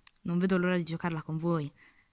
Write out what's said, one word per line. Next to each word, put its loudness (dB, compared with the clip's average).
non 0
vedo 4
l'ora 2
di 0
giocarla -4
con -6
voi 0